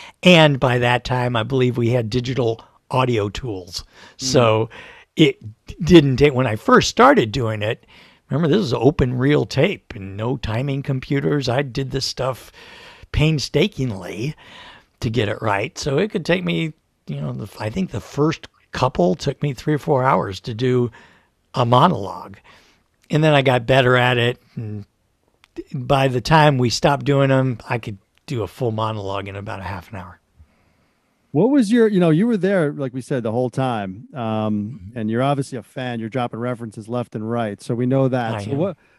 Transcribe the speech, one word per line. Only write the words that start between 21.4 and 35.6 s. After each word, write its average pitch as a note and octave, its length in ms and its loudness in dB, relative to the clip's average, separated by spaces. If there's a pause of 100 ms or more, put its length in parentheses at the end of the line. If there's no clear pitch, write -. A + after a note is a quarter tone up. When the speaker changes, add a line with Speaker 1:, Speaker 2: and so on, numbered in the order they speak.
Speaker 1:
a C3 140 0
monologue. G#2+ 720 2 (720)
And D#3 120 2
then D#3 120 4
I C#3 80 6
got B2 240 2
better B2+ 300 4
at B2 200 4
it. A#2+ 240 0 (160)
And G#2+ 300 -10 (880)
by C3+ 340 0
the B2 140 -2
time D3+ 340 4
we B2 140 2
stopped C#3 340 0
doing C#3 240 2
them, C3 300 0 (100)
I B2+ 80 -4
could A2 220 -10 (260)
do A#2+ 180 -4
a F#2+ 60 -2
full B2 220 -4
monologue G#2 580 -6
in G2 80 -12
about G2+ 240 -10
a F#2+ 40 -12
half G2 260 -12
an A2+ 80 -14
hour. F2+ 220 -18 (1120)
Speaker 2:
What F3 160 4
was B3+ 240 4
your, A#3 160 6
you G3+ 100 2
know, F3 120 6
you E3+ 160 4
were A#3+ 100 0
there, F3+ 360 0
like C#3 200 -8
we B2+ 80 -8
said, B2+ 220 -4
the G#2+ 100 -2
whole B2+ 160 0
time. A2+ 640 -4
Um, G#2+ 680 -4 (120)
Speaker 1:
Mm-hmm. B2 60 -12
Speaker 2:
and G#2+ 120 -4
you're A#2 120 0
obviously C#3 340 -2
a G#2+ 60 -10